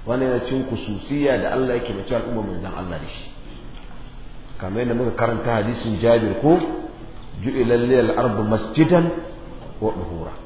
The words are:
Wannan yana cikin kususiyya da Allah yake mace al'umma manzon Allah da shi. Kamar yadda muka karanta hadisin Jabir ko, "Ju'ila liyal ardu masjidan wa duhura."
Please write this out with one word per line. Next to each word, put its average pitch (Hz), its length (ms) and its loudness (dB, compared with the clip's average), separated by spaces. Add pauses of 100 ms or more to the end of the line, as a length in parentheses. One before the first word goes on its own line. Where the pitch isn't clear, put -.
Wannan 127 320 2
yana 117 80 2
cikin 131 240 -2
kususiyya 120 720 0
da - 160 0
Allah 123 240 2
yake 113 160 -4
mace 98 160 -4
al'umma 113 320 -2
manzon 92 320 -6
Allah 87 240 -6
da - 80 -8
shi. - 200 -10 (1300)
Kamar 101 240 -2
yadda 120 160 0
muka 120 160 2
karanta 117 480 0
hadisin 113 400 -2
Jabir 113 400 4
ko, 165 160 8 (800)
"Ju'ila 120 400 2
liyal 120 400 6
ardu 110 240 2
masjidan 160 680 4 (680)
wa 107 160 0
duhura." 85 400 -8 (100)